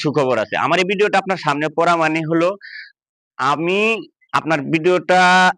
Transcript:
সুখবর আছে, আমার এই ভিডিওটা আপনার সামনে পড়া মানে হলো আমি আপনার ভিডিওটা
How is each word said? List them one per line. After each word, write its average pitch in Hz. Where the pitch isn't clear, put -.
সুখবর 131
আছে, 98
আমার 139
এই 185
ভিডিওটা 196
আপনার 190
সামনে 147
পড়া 170
মানে 160
হলো 165
আমি 151
আপনার 151
ভিডিওটা 180